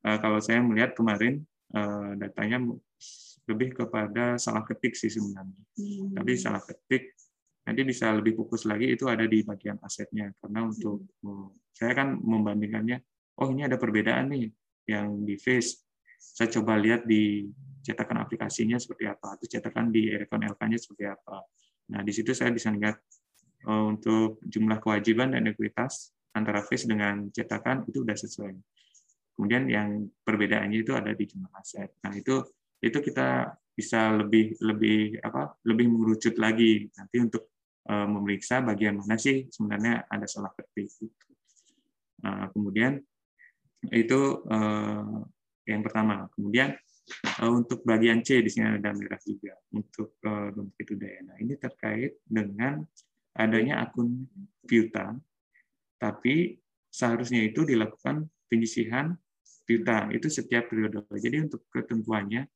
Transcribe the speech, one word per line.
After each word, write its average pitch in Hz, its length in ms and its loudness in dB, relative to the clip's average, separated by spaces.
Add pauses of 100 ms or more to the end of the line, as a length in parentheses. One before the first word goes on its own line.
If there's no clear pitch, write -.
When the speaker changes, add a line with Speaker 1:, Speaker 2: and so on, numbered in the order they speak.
Speaker 1:
Eh, 107 160 2
kalau 107 240 2
saya 117 160 4
melihat 117 320 4
kemarin, 113 480 2 (320)
eh, 104 480 -4
datanya 104 400 -2
mu-, 120 240 -4 (640)
lebih 117 240 0
kepada 117 640 -2
salah 110 320 -2
ketik - 320 -4
sih 117 80 -2
sebenarnya. 101 560 -6 (160)
Speaker 2:
Hmm. 202 400 -6
Speaker 1:
Tapi 123 160 -2
salah 104 240 -4
ketik - 560 -4 (480)
nanti 117 240 -2
bisa 120 240 0
lebih 107 240 2
fokus 113 320 -4
lagi 110 240 0
itu 131 160 0
ada 110 160 2
di 107 240 4
bagian 104 320 -8
asetnya. 101 640 -8
Karena 113 240 -4
untuk, 107 400 -6 (160)
Speaker 2:
Hmm. 98 240 -12
Speaker 1:
eh, - 20 -20 (220)
saya 117 240 -2
kan 139 240 0
membandingkannya, 107 800 0 (400)
oh 135 80 -2
ini 131 160 -2
ada 135 160 -2
perbedaan 117 560 0
nih 113 160 -2 (400)
yang 104 320 -2
di 101 160 -4
fees. 123 480 0 (320)
Saya - 320 -2
coba 110 240 2
lihat 113 320 4
di 104 400 4 (360)
cetakan 113 400 -4
aplikasinya 110 520 -2
seperti 120 320 -6
apa, 98 320 -10
atau - 80 -14
cetakan 117 440 -2
di 110 200 4
rekon 107 320 -4
L 101 120 -4
K-nya 113 240 -2
seperti - 280 -12
apa. 98 360 -12 (480)
Nah, 104 80 -6
di 101 160 -2
situ 110 200 -2
saya 123 160 2
bisa 113 200 0
lihat, 107 280 -2 (640)
eh, 107 240 0
untuk 110 560 2
jumlah 110 400 0
kewajiban 113 480 4
dan 117 160 2
ekuitas 107 640 -4 (240)
antara 107 240 0
fees 117 240 -2
dengan 104 480 0
cetakan 120 560 -4
itu 135 160 -4
udah 110 120 -2
sesuai. 101 400 -10 (800)
Kemudian 120 320 0
yang 104 420 0 (140)
perbedaannya 107 580 0
itu 110 140 -2
ada 107 160 -2
di 107 160 -2
jumlah - 320 -12
aset. 101 320 -12 (160)
Nah, 101 80 -6
itu, 131 260 0 (400)
itu 117 220 0
kita 127 560 0 (160)
bisa 110 400 2
lebih, 107 480 4
lebih, 107 640 2
apa, 135 400 -6
lebih 117 240 6
mengerucut 113 480 4
lagi 113 560 6
nanti 98 240 -6
untuk, 117 320 0 (400)
eh, 104 180 0
memeriksa 101 540 0
bagian 107 340 2
mana 101 240 -2
sih 135 300 0
sebenarnya 107 580 -2
ada 104 220 -6
salah 101 260 -8
ketik - 320 -8
gitu. - 400 -16 (960)
Nah, 98 300 -4
kemudian 107 420 2 (960)
itu, 117 280 4 (280)
eh, 107 680 0 (500)
yang 107 140 -2
pertama. 107 560 0
Kemudian, 113 400 2 (640)
eh, 117 80 4
untuk 120 320 2
bagian 113 400 6
C 127 160 4
di 110 160 4
sini 110 240 2
ada 104 160 -2
merah 101 240 -6
juga 101 400 -10 (160)
untuk, - 480 -8
eh, 104 320 -4
dompet 101 400 -10
Udayana. 95 480 -12
Ini 131 160 -4
terkait 110 640 -6
dengan 110 640 -2 (480)
adanya 113 480 2
akun 123 480 -2 (320)
piutang, 113 560 2 (800)
tapi 131 640 0 (320)
seharusnya 120 480 2
itu 113 240 2
dilakukan 139 640 0 (160)
penyisihan 117 720 0 (460)
piutang 107 480 2
itu 117 160 -2
setiap 120 400 -2
periode. 107 400 -2
Jadi 123 400 -2
untuk 127 240 -8
ketentuannya 110 720 -2 (120)